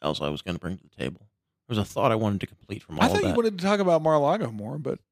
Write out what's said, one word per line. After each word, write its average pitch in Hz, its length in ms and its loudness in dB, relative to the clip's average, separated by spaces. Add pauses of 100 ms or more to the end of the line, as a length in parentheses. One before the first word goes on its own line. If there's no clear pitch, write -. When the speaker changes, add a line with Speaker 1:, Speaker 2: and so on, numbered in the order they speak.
Speaker 1:
else 76 180 -2
I 73 80 -2
was 73 140 -4
gonna 87 160 -6
bring 90 200 -8
to - 40 -20
the - 140 -20
table. - 240 -8 (480)
There 120 80 -4
was - 20 2
a 101 60 2
thought 131 260 0
I 110 60 2
wanted 104 240 0
to - 60 -6
complete - 360 -14
from - 160 -8
all - 60 4
Speaker 2:
I - 40 6
thought 403 100 2
Speaker 1:
of 403 40 2
Speaker 2:
you 269 60 2
Speaker 1:
that. - 80 0
Speaker 2:
wanted 220 220 0
to 175 60 -4
talk 202 160 2
about 170 220 4
Mar-a-Lago 156 480 2
more, 110 280 -8
but 139 200 -6 (140)